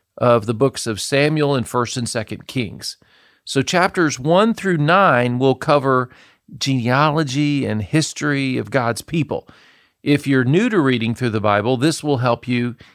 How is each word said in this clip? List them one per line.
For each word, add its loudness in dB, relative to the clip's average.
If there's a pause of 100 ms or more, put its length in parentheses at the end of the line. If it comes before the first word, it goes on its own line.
(160)
of 2
the -2
books -2
of -4
Samuel 0
and -2
First -2
and -4
Second -8
Kings. -8 (480)
So 0
chapters 0
one 2
through -2
nine 4
will 4
cover 0 (460)
genealogy 0
and -4
history -2
of -6
God's -2
people. -4 (540)
If 0
you're 2
new 2
to 0
reading 0
through -4
the -2
Bible, 0
this -2
will 0
help -2
you -4 (200)